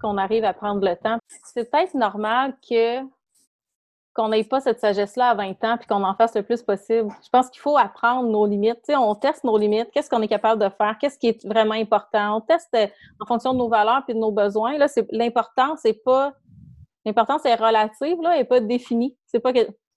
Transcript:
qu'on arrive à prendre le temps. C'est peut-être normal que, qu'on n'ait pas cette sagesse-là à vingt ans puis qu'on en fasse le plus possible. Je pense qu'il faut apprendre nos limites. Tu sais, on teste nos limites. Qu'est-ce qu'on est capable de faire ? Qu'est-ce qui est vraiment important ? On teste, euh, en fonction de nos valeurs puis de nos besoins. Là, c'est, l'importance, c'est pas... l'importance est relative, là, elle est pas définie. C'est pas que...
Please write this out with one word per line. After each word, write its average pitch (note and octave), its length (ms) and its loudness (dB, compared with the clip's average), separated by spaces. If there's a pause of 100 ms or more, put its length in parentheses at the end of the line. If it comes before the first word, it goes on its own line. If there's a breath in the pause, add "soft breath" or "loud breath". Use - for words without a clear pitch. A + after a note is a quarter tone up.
qu'on G3+ 160 -4
arrive G3+ 260 -2
à F#3+ 100 -2
prendre G3+ 320 -4
le F3 100 0
temps. A3+ 220 -4 (260)
C'est A#3+ 260 -8
peut-être F4+ 240 0
normal A3+ 600 -2 (120)
que, A#3 340 0 (1120)
qu'on A3 160 -2
n'ait A3 160 0
pas C4 160 -2
cette A#3 180 -2
sagesse-là G#3 520 0
à A3+ 40 2
vingt G3 300 -6
ans A#3 120 0
puis A#3 80 -20
qu'on G3+ 200 0
en F#3+ 100 -2
fasse A#3 200 2
le G#3 80 -2
plus A#3+ 200 -4
possible. G#3+ 460 -2 (120)
Je - 80 -20
pense B3 200 2
qu'il - 100 -20
faut D4 180 0
apprendre A#3+ 520 0
nos G#3+ 160 2
limites. G#3 320 0
Tu - 160 -6
sais, - 20 2
on A3+ 180 2
teste C4+ 300 -2
nos A3 140 2
limites. G#3+ 360 0
Qu'est-ce D4 160 -2
qu'on A#3 120 0
est G#3+ 80 -4
capable A3 340 0
de G3 60 2
faire ? G#3+ 300 -2
Qu'est-ce C#4 200 -4
qui A#3+ 80 0
est A3 180 -2
vraiment G#3+ 280 0
important ? G#3 640 -2
On A3 40 -4
teste, E4 340 -2
euh, G#3+ 120 2 (320 loud breath)
en G#3+ 60 -14
fonction A#3+ 260 -2
de C4 60 -2
nos B3 100 -2
valeurs A3+ 380 2
puis A#3+ 100 -6
de A3+ 40 -2
nos A3 120 0
besoins. G#3+ 460 -2
Là, C#4+ 100 2
c'est, A#3 240 -2
l'importance, A#3+ 680 -2
c'est A3 200 0
pas... C4+ 300 2 (720)
l'importance A3+ 420 0
est A#3+ 100 4
relative, A3+ 640 0
là, E4+ 140 0
elle C#4+ 80 2
est - 20 -4
pas B3 160 2
définie. A#3+ 640 -2
C'est A#3 160 -2
pas B3+ 100 0
que... B3 160 2 (300)